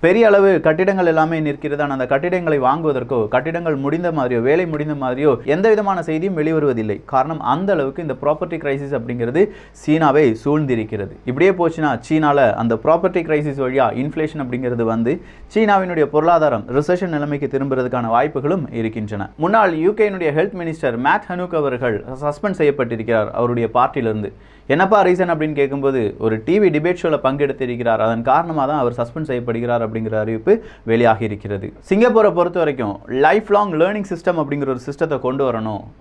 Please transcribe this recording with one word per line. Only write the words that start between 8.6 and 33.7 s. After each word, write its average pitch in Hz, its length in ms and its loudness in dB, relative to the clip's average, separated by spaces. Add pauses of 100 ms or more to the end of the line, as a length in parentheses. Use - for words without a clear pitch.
கிரைசிஸ் 139 360 -4
அப்படிங்கிறது 123 440 -2 (400)
சீனாவை 151 420 4 (180)
சூழ்ந்திருக்கிறது. 113 720 -2 (160)
இப்படியே 160 300 2
போச்சுன்னா 160 320 0 (160)
சீனால 147 380 4 (160)
அந்த 117 220 0
ப்ராப்பர்ட்டி 175 440 2
கிரைசிஸ் 147 360 -2
வழியா 127 220 2 (160)
இன்ஃப்ளேஷன் 151 420 -4
அப்படிங்கிறது 123 480 -2
வந்து 117 220 0 (400)
சீனாவினுடைய 190 600 2
பொருளாதாரம் 151 520 2 (120)
ரிசெஷன் 175 380 0
நிலைமைக்கு 147 380 -4
திரும்புறதுக்கான 127 640 -2
வாய்ப்புகளும் 147 500 0 (140)
இருக்கின்றன. 107 480 -6 (160)
முன்னாள் 196 300 2 (100)
யூ 196 160 4
கேனுடைய 190 380 0
ஹெல்த் 196 240 -2
மினிஸ்டர் 156 440 -4
மேட் 190 240 0
ஹனூக் 180 320 -6
அவர்கள் 123 340 -2 (280)
சஸ்பெண்ட் 185 360 -4
செய்யப்பட்டிருக்கிறார் 120 760 0
அவருடைய 120 300 0 (100)
பார்ட்டியிலிருந்து. 113 520 0 (440)
என்னப்பா 196 320 4
ரீசன் 180 260 2
அப்படின்னு 156 260 -2
கேட்கும்போது 139 420 0 (240)
ஒரு 110 100 2 (100)
டி 165 160 0
வி 202 140 6
டிபேட் 170 260 0
ஷோல 160 240 0
பங்கெடுத்திருக்கிறார், 123 800 0
அதன் 113 240 0
காரணமா 156 420 2
தான் 151 120 0
அவர் 120 160 -2
சஸ்பெண்ட் 123 320 -6
செய்யப்படுகிறார் 120 540 -2
அப்படிங்கிற 110 380 -4
அறிவிப்பு 110 300 0 (380)
வெளியாகி 113 380 4
இருக்கிறது. 101 380 -8 (220)
சிங்கப்பூரை 214 500 4
பொறுத்த 175 240 0
வரைக்கும் 127 320 -2 (320)
லைஃப் 202 300 2
லாங் 202 240 2